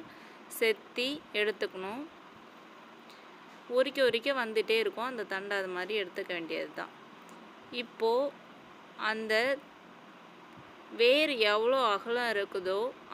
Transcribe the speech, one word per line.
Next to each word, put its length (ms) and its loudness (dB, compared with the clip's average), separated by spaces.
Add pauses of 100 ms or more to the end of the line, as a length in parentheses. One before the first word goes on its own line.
(580)
செத்தி 500 0 (320)
எடுத்துக்கணும். 640 -4 (1800)
உரிக்க 200 2 (100)
உரிக்க 220 2 (120)
வந்துட்டே 420 2
இருக்கும் 260 -4
அந்த 240 -6
தண்டு, 260 -4
அது 180 -4
மாதிரி 240 -4
எடுத்துக்க 360 -8
வேண்டியது 420 -6
தான். 140 -10 (880)
இப்போ 300 0 (1000)
அந்த 240 0 (1700)
வேர் 320 6 (200)
எவ்வளோ 240 4 (180)
அகலம் 400 -2
இருக்குதோ, 440 -2 (340)